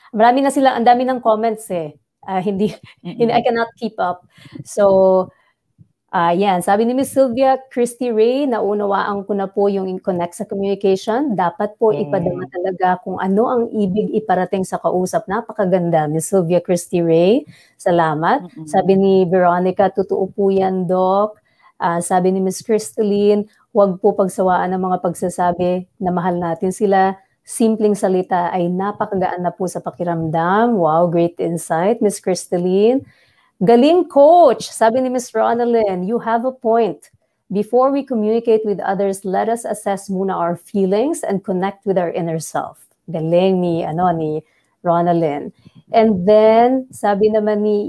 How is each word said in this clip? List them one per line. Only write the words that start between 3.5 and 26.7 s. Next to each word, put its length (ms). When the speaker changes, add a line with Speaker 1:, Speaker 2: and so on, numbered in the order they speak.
Speaker 1:
keep 240
up. 240
So, 640
ah, 240
yan. 320
Sabi 240
ni 80
Miss 160
Sylvia, 560
"Christy 400
Ray, 400
naunawaan 800
ko 80
na 80
po 240
yung 160
in-connect 480
sa 160
communication. 880
Dapat 400
po 160
Speaker 2:
Yes. 160
Speaker 1:
ipadama 400
talaga 560
kung 160
ano 240
ang 240
ibig 480
iparating 480
sa 160
kausap." 480
Napakaganda, 800
Miss 160
Sylvia 320
Christy 480
Ray. 400
Salamat. 720
Speaker 2:
Mm-mm. 160
Speaker 1:
Sabi 320
ni 160
Veronica, 640
"Totoo 400
po 160
yan, 400
Doc." 480
Ah, 240
sabi 320
ni 80
Miss 240
Crystalline, 800
"Huwag 320
po 160
pagsawaan 560
ang 80
mga 180
pagsasabi 840
na 80
mahal 320
natin 320